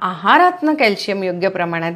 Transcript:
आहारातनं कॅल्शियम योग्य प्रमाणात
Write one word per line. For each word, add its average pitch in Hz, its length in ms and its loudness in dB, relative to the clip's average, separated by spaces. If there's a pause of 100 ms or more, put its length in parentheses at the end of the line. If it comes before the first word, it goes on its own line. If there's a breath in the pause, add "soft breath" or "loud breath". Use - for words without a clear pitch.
आहारातनं 294 760 2
कॅल्शियम 202 480 -2
योग्य 180 260 -2
प्रमाणात 170 480 -4